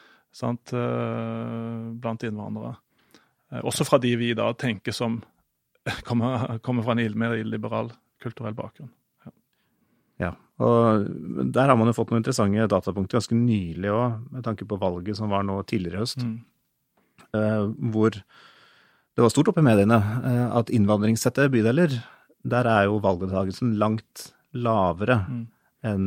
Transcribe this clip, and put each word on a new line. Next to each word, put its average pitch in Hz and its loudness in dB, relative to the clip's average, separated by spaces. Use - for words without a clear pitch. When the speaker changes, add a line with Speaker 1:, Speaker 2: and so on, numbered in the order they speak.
Speaker 1:
sant, 120 -8
eh, 117 -6
blant 113 -6
innvandrere. 107 -8
Eh, 123 -10
også 127 -2
fra 143 4
de 123 2
vi 120 -2
da 110 0
tenker 117 -4
som 117 -4
<laughs> - -10
kommer, 123 -2
kommer 123 -2
fra 117 0
en 117 0
ill-, 107 -4
mer 117 -2
illiberal 113 -6
kulturell 113 -10
bakgrunn. 113 -14
Ja. - -20
Speaker 2:
Ja, 87 -4
og 117 4
der 123 4
har 131 6
man 113 4
jo - -2
fått 117 -2
noen 113 0
interessante 110 2
datapunkter 98 0
ganske 117 -2
nylig 101 0
også, 117 -2
med 117 -12
tanke 101 -6
på 101 -4
valget 95 -4
som 104 -2
var 101 0
nå 98 -2
tidligere 92 -4
i 113 -2
høst. 123 -6
Speaker 1:
Mm. 113 -6
Speaker 2:
Eh, 107 0
hvor 107 4
det - -10
var 113 6
stort 156 4
oppe 175 0
i 143 8
mediene, 107 6
eh, 123 0
at - -4
innvandringstette 113 2
bydeler, 127 2
der 120 2
er 101 6
jo 104 0
valgdeltakelsen 95 0
langt - -2
lavere 107 2
Speaker 1:
Mm. 120 -8
Speaker 2:
enn, 101 -2